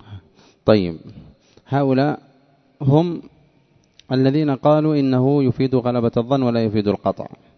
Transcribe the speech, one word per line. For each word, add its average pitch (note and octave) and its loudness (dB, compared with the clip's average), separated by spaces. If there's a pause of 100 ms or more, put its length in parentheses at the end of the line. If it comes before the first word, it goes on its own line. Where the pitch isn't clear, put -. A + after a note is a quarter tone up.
(640)
طيب، F2+ 2 (680)
هؤلاء C3+ 0 (640)
هم D3+ 2 (880)
الذين C3+ 2
قالوا D3+ 0
إنه C3+ 2
يفيد C3 -2
غلبة A#2+ 0
الظن B2+ -2
ولا A#2 0
يفيد G#2 0
القطع. - -4 (320)